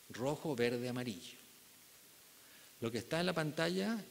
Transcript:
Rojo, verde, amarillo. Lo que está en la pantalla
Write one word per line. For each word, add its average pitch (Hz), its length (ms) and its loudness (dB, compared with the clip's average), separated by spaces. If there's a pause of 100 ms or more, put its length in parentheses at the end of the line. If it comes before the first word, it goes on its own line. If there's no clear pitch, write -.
(100)
Rojo, 139 440 0
verde, 120 360 4
amarillo. 120 500 -4 (1400)
Lo 117 100 0
que 117 80 -2
está 160 220 0
en 175 60 2
la 175 80 2
pantalla 175 760 0